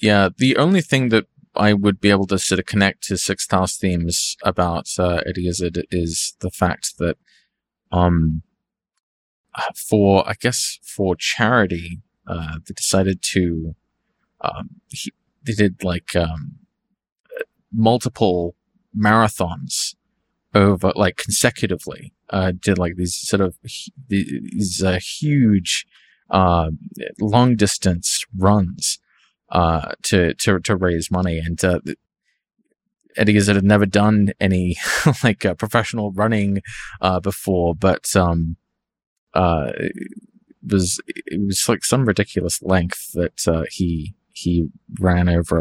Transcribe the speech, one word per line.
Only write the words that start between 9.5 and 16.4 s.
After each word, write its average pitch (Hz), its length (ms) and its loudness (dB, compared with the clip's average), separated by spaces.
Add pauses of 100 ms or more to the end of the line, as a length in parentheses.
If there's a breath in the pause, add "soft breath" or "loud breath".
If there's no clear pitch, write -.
for, 196 540 2
I 107 100 -6
guess, - 440 -4
for 92 340 -4
charity, 92 840 0 (240)
uh, 80 400 -8
they - 80 -14
decided 95 480 0
to, 82 520 -2 (680)
um, - 260 -8 (220)
he, - 220 -12 (340)
they 113 80 -2
did, 101 280 0
like, 90 320 -4
um, 80 420 -2 (1160)